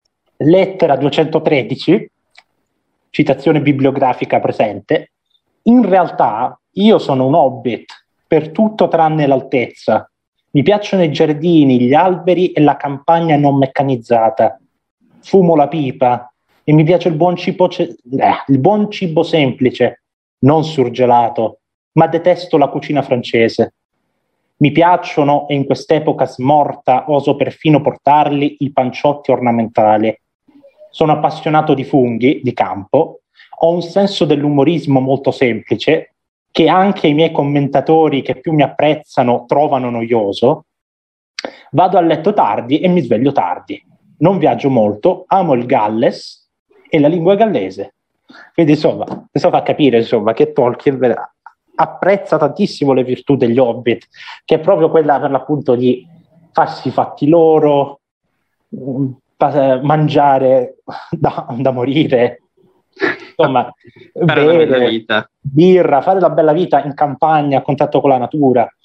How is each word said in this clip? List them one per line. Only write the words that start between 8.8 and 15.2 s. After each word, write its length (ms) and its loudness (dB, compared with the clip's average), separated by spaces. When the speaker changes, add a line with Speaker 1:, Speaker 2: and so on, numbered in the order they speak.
Speaker 1:
tranne 400 0
l'altezza. 840 -2
Mi 120 0
piacciono 400 0
i 80 0
giardini, 680 2
gli 140 2
alberi 580 0
e 100 -2
la 160 4
campagna 580 0
non 220 2
meccanizzata. 1000 0